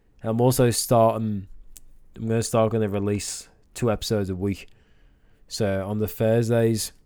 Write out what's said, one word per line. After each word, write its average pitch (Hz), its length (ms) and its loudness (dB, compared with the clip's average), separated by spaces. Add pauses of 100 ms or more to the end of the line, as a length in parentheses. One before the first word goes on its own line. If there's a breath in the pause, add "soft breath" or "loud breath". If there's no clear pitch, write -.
(220 soft breath)
And 113 80 -4
I'm 113 100 0
also 127 300 4
starting, 110 800 2 (680)
I'm 113 120 -6
gonna 113 140 2
start 110 300 2
gonna 110 160 0
release 101 600 -4 (260)
two 120 160 0
episodes 101 400 -2
a 92 60 -4
week. 98 320 -4 (800 soft breath)
So 98 380 -2
on 107 120 -4
the 104 100 -2
Thursdays 113 840 0 (140)